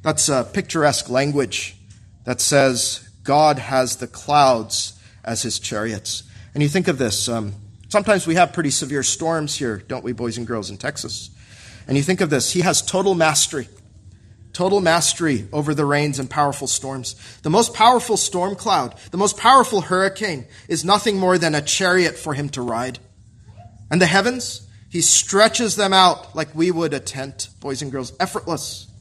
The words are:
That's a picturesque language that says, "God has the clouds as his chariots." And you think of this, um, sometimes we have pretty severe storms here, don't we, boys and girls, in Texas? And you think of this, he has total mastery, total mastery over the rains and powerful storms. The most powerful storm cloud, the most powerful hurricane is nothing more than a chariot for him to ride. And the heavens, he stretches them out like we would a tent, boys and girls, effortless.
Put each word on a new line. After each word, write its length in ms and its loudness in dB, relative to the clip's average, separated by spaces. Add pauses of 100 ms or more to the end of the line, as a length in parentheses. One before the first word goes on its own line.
That's 260 -2
a 240 0
picturesque 580 0
language 680 -2 (480)
that 160 -6
says, 640 0 (160)
"God 340 4
has 380 -2
the 120 -10
clouds 880 2 (300)
as 200 -4
his 160 -4
chariots." 640 -6 (300)
And 80 -2
you 60 4
think 220 0
of 80 0
this, 320 -2
um, 240 -4 (340)
sometimes 400 2
we 80 0
have 160 4
pretty 200 -2
severe 320 -4
storms 520 -2
here, 320 -4
don't 160 -10
we, 80 -6
boys 260 -6
and 80 -8
girls, 240 -6
in 80 -14
Texas? 520 -10 (580)
And 100 -2
you 60 2
think 180 0
of 80 0
this, 220 0
he 100 0
has 200 2
total 340 0
mastery, 540 0 (800)
total 300 0
mastery 720 0
over 200 -2
the 120 0
rains 340 0
and 100 -6
powerful 380 -2
storms. 480 -6 (260)
The 80 -4
most 240 2
powerful 440 4
storm 380 -2
cloud, 400 -2 (160)
the 60 -6
most 200 0
powerful 440 6
hurricane 640 -2 (220)
is 160 -2
nothing 340 2
more 200 4
than 180 0
a 60 2
chariot 560 2
for 160 -6
him 160 -4
to 120 -8
ride. 380 -6 (880)
And 120 2
the 40 8
heavens, 580 0 (260)
he 120 -4
stretches 760 4
them 180 0
out 420 4
like 180 -6
we 180 0
would 220 -2
a 60 -4
tent, 500 -12 (120)
boys 200 -8
and 100 -8
girls, 280 -8
effortless. 680 -6 (140)